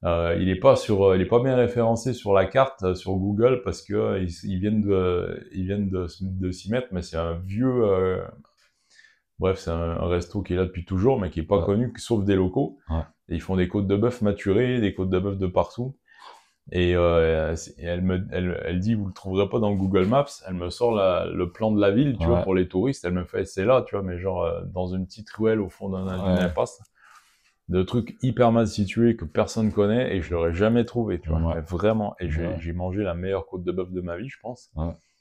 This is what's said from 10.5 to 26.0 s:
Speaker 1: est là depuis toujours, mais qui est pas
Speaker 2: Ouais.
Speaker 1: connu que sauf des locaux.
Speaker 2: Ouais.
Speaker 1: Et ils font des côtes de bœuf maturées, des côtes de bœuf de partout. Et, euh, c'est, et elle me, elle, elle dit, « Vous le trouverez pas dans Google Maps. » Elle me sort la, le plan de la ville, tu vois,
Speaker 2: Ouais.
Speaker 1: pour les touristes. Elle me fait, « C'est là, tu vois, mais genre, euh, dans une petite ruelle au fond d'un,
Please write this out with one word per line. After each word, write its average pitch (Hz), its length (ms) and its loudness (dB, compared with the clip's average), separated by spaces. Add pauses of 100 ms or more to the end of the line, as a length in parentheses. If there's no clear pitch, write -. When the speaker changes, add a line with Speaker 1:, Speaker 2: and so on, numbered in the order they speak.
Speaker 1:
est - 40 0
là 92 80 2
depuis 90 200 -6
toujours, 110 340 2
mais 92 100 -4
qui 80 100 -6
est 80 40 -2
pas 101 160 2
Speaker 2:
Ouais. 95 60 0
Speaker 1:
connu 107 260 2
que - 80 -14
sauf 107 240 0
des 98 120 2
locaux. 95 420 0 (120)
Speaker 2:
Ouais. 80 120 -2 (280)
Speaker 1:
Et 82 60 -4
ils 87 60 -4
font 92 160 -4
des 90 100 2
côtes 101 200 -2
de 98 100 2
bœuf 117 240 0
maturées, 104 580 2
des 101 140 0
côtes 92 160 -4
de 92 100 2
bœuf 98 180 -2
de 95 100 -2
partout. 120 500 -4 (760)
Et, 90 240 2
euh, 82 640 2
c'est, - 200 -18
et - 60 -16
elle 87 200 -4
me, 92 280 0
elle, 90 320 -4
elle 87 160 -2
dit, « 107 160 0
Vous 104 120 -2
le 92 60 -8
trouverez 98 360 -2
pas 120 100 -2
dans 104 140 2
Google 95 320 2
Maps. » 135 200 4 (220)
Elle 92 60 -8
me 87 160 -4
sort 117 240 0
la, 92 320 2
le 85 260 -2
plan 110 200 -2
de 104 100 4
la 101 100 6
ville, 131 280 2
tu 82 60 0
vois, - 120 4
Speaker 2:
Ouais. 90 60 2
Speaker 1:
pour 95 120 2
les 92 140 2
touristes. 120 340 -2
Elle 90 100 -2
me 90 120 -2
fait, « 98 200 -4
C'est 95 200 -2
là, 127 200 6
tu - 100 -6
vois, 98 80 -4
mais 90 140 -6
genre, 90 260 -2
euh, 85 220 -2
dans 92 220 -4
une 92 180 -4
petite - 260 -16
ruelle 110 280 2
au 95 100 -4
fond 101 200 -10
d'un, 95 160 -4